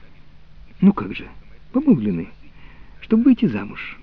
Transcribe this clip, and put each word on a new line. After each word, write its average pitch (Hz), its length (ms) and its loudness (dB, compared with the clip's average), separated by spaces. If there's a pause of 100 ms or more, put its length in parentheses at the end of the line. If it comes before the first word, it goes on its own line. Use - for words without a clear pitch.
(800)
Ну 190 100 8
как - 240 -8
же, - 120 -14 (440)
помолвлены, 123 560 0 (720)
чтобы 226 240 0
выйти 254 220 4
замуж. 104 580 -6